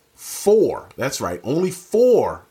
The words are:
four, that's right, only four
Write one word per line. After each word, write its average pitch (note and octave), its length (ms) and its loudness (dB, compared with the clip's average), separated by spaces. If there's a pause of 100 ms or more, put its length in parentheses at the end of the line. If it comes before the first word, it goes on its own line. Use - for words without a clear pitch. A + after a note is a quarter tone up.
(140)
four, - 800 0
that's C3 240 -6
right, F2+ 220 -6
only E3+ 300 -2
four E3+ 800 0